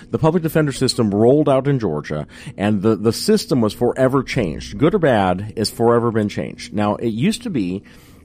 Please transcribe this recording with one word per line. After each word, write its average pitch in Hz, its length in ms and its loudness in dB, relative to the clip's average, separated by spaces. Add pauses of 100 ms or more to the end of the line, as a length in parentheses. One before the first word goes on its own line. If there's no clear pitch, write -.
(120)
the - 60 -2
public 160 260 2
defender 151 300 0
system 117 420 0
rolled 135 320 4
out 135 180 2
in 139 140 2
Georgia, 76 480 -4 (300)
and 101 240 0
the, 110 160 2
the 110 160 0
system 196 480 0
was 107 120 0
forever 127 480 0
changed. 101 560 -6
Good 170 180 2
or 196 40 -2
bad, 104 560 2
it's 107 160 -4
forever 117 400 2
been 107 160 0
changed. - 460 -10
Now, 104 220 0
it 117 160 -4
used 151 320 -2
to 240 60 -8
be 98 340 -4 (420)